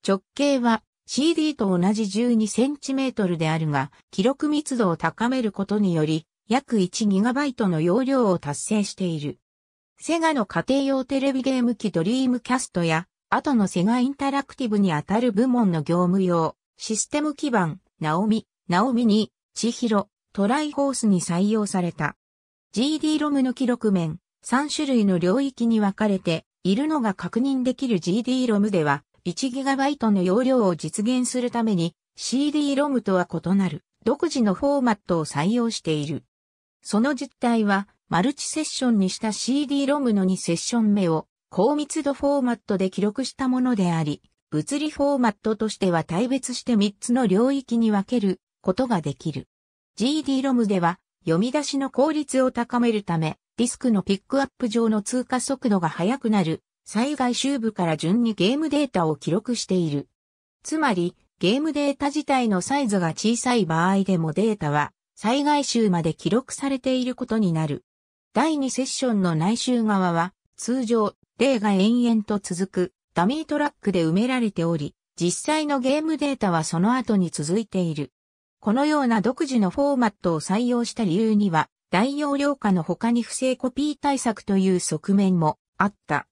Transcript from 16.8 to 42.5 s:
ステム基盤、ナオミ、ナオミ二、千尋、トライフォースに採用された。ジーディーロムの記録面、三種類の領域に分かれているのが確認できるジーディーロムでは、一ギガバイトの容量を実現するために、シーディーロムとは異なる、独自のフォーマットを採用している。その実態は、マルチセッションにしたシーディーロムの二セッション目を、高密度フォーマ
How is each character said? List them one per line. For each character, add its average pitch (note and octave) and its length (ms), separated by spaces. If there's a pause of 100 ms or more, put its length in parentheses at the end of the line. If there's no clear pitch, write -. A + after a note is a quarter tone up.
ス - 120
テ D4 140
ム D4+ 120
基 D4 160
盤、 F#3 320 (180)
ナ D#3+ 200
オ A3 80
ミ、 G#3+ 180 (220)
ナ F3+ 180
オ C4 80
ミ A#3 140
二、 G#3 240 (240)
千 A#3 160
尋、 A3 380 (220)
ト G3 160
ラ C4+ 140
イ D4+ 120
フ C#4+ 80
ォ C#4 100
ー - 20
ス A#3 140
に F#3 140
採 F3+ 280
用 G#3+ 160
さ G3 160
れ E3+ 100
た。 D3+ 240 (560)
ジ G#3+ 120
ー D4+ 160
デ D#4 80
ィ D#4 80
ー D4+ 40
ロ D4+ 120
ム C#4 100
の B3+ 140
記 C4 100
録 A#3 260
面、 E3+ 280 (220)
三 C#4+ 280
種 D4+ 180
類 A#3+ 180
の F#3 140
領 F#3 220
域 C4 260
に A3+ 120
分 G3 140
か G#3+ 140
れ G3 100
て E3 280 (180)
い F#3+ 120
る C#4 120
の D#4 140
が G#3+ 120
確 F3 260
認 C4 240
で B3+ 120
き C4+ 120
る G#3+ 120
ジ F3 140
ー A#3 100
デ B3 80
ィ B3+ 140
ー A#3+ 40
ロ G#3 100
ム G#3 120
で F3 120
は、 D3 200 (220)
一 F3 240
ギ C4 140
ガ C4+ 120
バ C4+ 120
イ C#4+ 100
ト A3 140
の G3 120
容 F#3 200
量 B3+ 220
を F3 100
実 D#3+ 300
現 B3+ 240
す B3+ 120
る A#3+ 100
た A#3 100
め A3 140
に、 E3+ 180 (220)
シ C#4 340
ー - 20
デ D4 80
ィ C#4+ 140
ー C4+ 40
ロ D4 120
ム B3+ 120
と F#3+ 140
は F3+ 140
異 E3+ 200
な G3 180
る、 D3 160 (220)
独 C#4 180
自 D4 180
の G3+ 120
フ C#4 140
ォ C#4+ 120
ー - 20
マ A#3+ 120
ッ - 120
ト E3+ 140
を D#3 60
採 E3 280
用 A#3+ 160
し - 120
て E3 100
い D3+ 160
る。 D#3 160 (580)
そ G#3 200
の C#4 140
実 C4 220
態 A#3 280
は、 G3+ 240 (180)
マ E3 140
ル C4+ 120
チ - 140
セ - 140
ッ - 20
シ - 220
ョ B3 40
ン A3+ 80
に F#3+ 120
し - 100
た G#3+ 140
シ C#4 300
ー C4 40
デ C#4+ 80
ィ C#4 80
ー C4+ 40
ロ C#4+ 120
ム B3 140
の G3 100
二 F#3 140
セ - 160
ッ - 20
シ - 200
ョ A#3 40
ン G#3+ 140
目 F#3+ 160
を、 D#3+ 180 (220)
高 A#3+ 260
密 D4 260
度 C#4 120
フ C#4 140
ォ C#4+ 120
ー - 20
マ B3 120